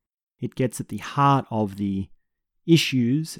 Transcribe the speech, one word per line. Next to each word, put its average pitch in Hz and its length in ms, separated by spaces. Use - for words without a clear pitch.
It 120 140
gets 127 260
at - 80
the 107 100
heart 139 520
of 104 260
the 98 320
issues 147 720